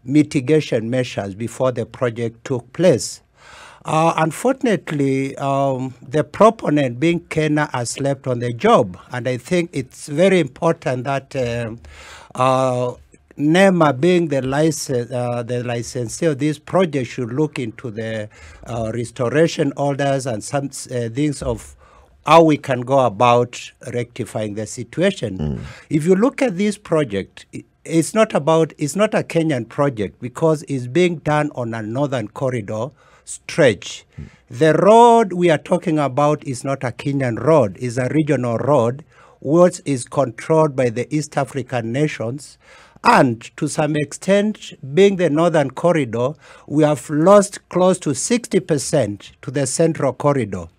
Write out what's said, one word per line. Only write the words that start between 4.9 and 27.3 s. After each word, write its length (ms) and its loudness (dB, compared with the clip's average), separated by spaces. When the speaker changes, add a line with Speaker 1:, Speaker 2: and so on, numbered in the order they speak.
Speaker 1:
um, 640 -2
the 220 -2
proponent, 760 0
being 220 0
Kenya, 500 -2
has 200 -6
slept 360 -6
on 120 -4
the 120 -6
job. 460 2
And 180 -6
I 80 -4
think 340 -2
it's 360 -10
very 340 2
important 640 -2
that, 300 -4
um, 440 -4
uh, 600 0
nema, 600 4
being 280 2
the 140 -2
license, 720 -2
uh, 320 -4
the 200 -6
licensee 640 -6
of 140 0
this 200 -2
project, 480 -2
should 240 -8
look 280 -4
into 320 -10
the, 380 -8
uh, 280 -6
restoration 840 0
orders 480 -2
and 180 -6
some, 220 -4
uh, 440 -8
things 320 -4
of 340 -8
how 180 10
we 140 4
can 240 -4
go 240 2
about 680 0
rectifying 600 -6
the 100 -6
situation. 720 -4
Speaker 2:
Mm. 220 -4
Speaker 1:
If 160 -2
you 100 6
look 260 0
at 160 0
this 200 0
project, 760 -4